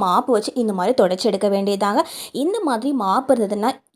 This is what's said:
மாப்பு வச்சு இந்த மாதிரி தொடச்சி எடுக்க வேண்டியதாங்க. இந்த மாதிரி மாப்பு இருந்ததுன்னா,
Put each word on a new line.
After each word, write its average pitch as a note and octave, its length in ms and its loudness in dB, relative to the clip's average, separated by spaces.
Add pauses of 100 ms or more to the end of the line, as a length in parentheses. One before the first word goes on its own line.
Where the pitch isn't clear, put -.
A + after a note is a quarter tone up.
மாப்பு G3 300 2
வச்சு A3 240 0
இந்த A3 180 0
மாதிரி G3+ 300 2
தொடச்சி F#3 200 0
எடுக்க G3+ 260 0
வேண்டியதாங்க. G3+ 500 0 (320)
இந்த F4 280 -2
மாதிரி C#4 400 -2
மாப்பு A3 340 2
இருந்ததுன்னா, G#3+ 380 0 (240)